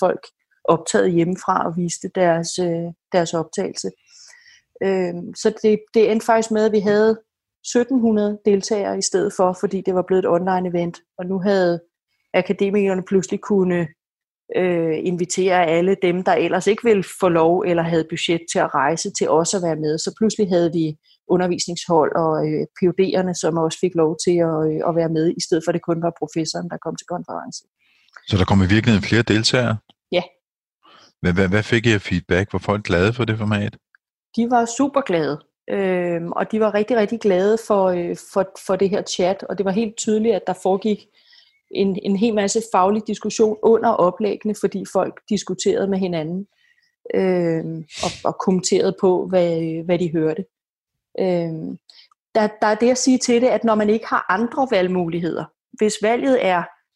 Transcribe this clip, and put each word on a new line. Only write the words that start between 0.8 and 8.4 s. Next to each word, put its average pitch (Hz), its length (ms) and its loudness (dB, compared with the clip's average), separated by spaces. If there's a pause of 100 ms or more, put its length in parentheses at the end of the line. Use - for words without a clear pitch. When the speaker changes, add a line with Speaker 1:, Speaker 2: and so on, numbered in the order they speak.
Speaker 1:
hjemmefra 180 540 0
og 165 100 -6
viste 180 380 -6
deres, 170 440 0
øh, 170 340 -4 (200)
deres 170 220 0
optagelse. 180 560 -6 (920)
Øhm, 180 520 -2
så 214 280 -2
det, 214 180 4 (140)
det 220 160 6
endte 220 160 -2
faktisk 226 240 2
med, 214 140 2
at 214 80 2
vi 214 80 2
havde 214 400 2 (440)
sytten 247 360 0
hundrede 208 440 2